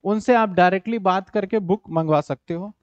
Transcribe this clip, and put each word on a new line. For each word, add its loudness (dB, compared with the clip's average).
उनसे 0
आप 2
डायरेक्टली 2
बात -2
करके -2
बुक -2
मंगवा 0
सकते -8
हो। -10